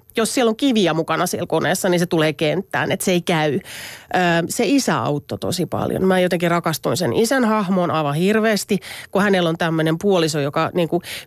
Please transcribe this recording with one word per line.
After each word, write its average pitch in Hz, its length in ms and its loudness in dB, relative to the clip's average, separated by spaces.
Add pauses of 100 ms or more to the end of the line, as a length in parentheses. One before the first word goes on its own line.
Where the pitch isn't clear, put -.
(180)
Jos 220 160 0
siellä 240 160 2
on 220 60 0
kiviä 220 380 2
mukana 160 340 0
siellä - 200 -6
koneessa, 160 420 0
niin 175 100 2
se 175 60 2
tulee 156 280 2
kenttään, 151 580 -2
että - 140 -4
se 196 60 2
ei 175 100 2
käy. 156 340 0
Ö, - 600 -8 (320)
se - 180 -2
isä 240 320 2
auttoi 135 400 -4
tosi 175 260 -4
paljon. - 400 -2
Mä 185 140 4
jotenkin 175 320 0
rakastuin 165 460 -2
sen 143 160 0
isän 240 320 2
hahmoon 190 460 0
aivan 147 240 0
hirveästi, 208 640 0 (340)
kun 196 120 2
hänellä 185 260 2
on 160 80 -2
tämmönen 160 400 0
puoliso, 170 420 0
joka 147 340 -2
niinku 175 280 0 (260)